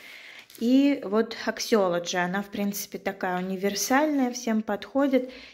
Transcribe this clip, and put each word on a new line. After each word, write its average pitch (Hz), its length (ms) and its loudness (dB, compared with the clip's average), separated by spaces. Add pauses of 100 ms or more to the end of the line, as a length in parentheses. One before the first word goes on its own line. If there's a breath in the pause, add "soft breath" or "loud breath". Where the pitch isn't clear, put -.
(600 loud breath)
И 269 440 4
вот 214 320 0 (120)
Axiology, 185 720 0
она, 180 260 0
в - 60 -16
принципе, 202 500 -4
такая 185 440 -4
универсальная, 247 840 0
всем 220 320 -2
подходит. 254 680 -2 (220 loud breath)